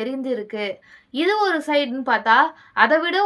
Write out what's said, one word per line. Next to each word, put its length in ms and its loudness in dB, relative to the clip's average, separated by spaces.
எரிஞ்சிருக்கு. 680 -6
இது 120 2
ஒரு 200 0
சைடுன்னு 460 -2
பார்த்தா, 260 2
அதை 180 4
விட 240 -2